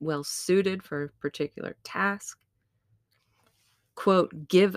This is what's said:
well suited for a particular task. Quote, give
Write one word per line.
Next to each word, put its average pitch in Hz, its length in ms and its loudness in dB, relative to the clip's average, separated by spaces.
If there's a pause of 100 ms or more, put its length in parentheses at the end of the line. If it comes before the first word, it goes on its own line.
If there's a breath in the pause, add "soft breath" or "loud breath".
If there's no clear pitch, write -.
well 147 240 -2
suited 190 580 0
for 147 220 -8
a 143 40 -8 (120)
particular - 640 -8
task. - 540 -6 (1600)
Quote, 175 540 2
give 190 280 6